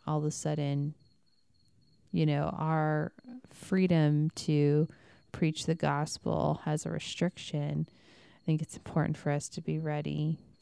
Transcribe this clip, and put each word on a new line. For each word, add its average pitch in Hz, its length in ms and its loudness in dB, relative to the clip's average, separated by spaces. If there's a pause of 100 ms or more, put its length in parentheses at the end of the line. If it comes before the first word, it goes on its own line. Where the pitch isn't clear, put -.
all 151 120 0
of 147 60 -2
a 151 60 0
sudden, 147 640 -2 (1160)
you 165 140 2
know, 147 320 2
our 156 540 0 (400)
freedom 160 840 4
to 151 520 4 (440)
preach - 340 0
the 165 100 0
gospel 151 880 0
has 151 200 -2
a 160 60 -6
restriction, 151 1000 -4
I - 560 -20
think 156 160 2
it's - 140 -10
important - 420 -2
for - 140 -2
us 147 180 -2
to - 120 -12
be 160 180 -4
ready 151 580 -2 (240)